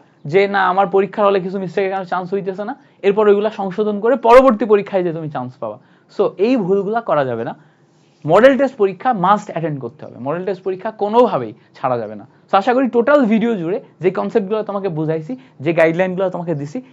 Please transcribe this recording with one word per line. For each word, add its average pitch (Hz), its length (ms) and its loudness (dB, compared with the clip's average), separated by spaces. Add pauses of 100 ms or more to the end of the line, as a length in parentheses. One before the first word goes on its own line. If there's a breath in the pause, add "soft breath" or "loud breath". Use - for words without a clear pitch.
(240 soft breath)
যে, 196 240 2
"না, 196 200 0
আমার 190 180 2
পরীক্ষার 196 400 0
হলে 196 140 2
কিছু 190 180 -6
মিস্টেকের 190 320 -4
কারণে 190 160 -6
চান্স 180 280 -6
হইতেছে 190 300 -6
না।" 240 100 -10 (280 soft breath)
এরপর 202 260 2
ওইগুলা 208 220 4
সংশোধন 208 500 -4
করে 233 160 2
পরবর্তী 247 480 6
পরীক্ষায় 202 380 0
যে 175 100 -2
তুমি 156 180 -8
চান্স 127 260 -8
পাবা। 107 220 -10 (400 soft breath)
So, 185 200 2
এই 233 180 2
ভুলগুলা 202 440 -2
করা 156 240 0
যাবে 117 200 -4
না। - 340 -14 (480 soft breath)
মডেল 226 320 6
টেস্ট 262 180 -2
পরীক্ষা 196 360 0
মাস্ট 202 380 0
অ্যাটেন্ড 156 300 -6
করতে - 260 -14
হবে, 117 120 -20
মডেল 151 260 -6
টেস্ট 185 180 -6
পরীক্ষা 190 280 -6
কোনোভাবেই 208 640 0 (220 soft breath)
ছাড়া 127 240 -2
যাবে 107 160 -8
না। 107 120 -16 (240 soft breath)
So, 196 60 2
আশা 214 180 2
করি 262 140 2
টোটাল 254 360 4
ভিডিও 226 320 2
জুড়ে 175 240 -4 (200 loud breath)
যে 170 100 0
কনসেপ্টগুলো 202 520 -2
তোমাকে 202 260 -6
বুঝাইছি, 156 480 -4 (240 loud breath)
যে 151 120 -2
গাইডলাইনগুলো 175 580 2
তোমাকে 175 240 -6
দিছি, 147 280 -8 (100)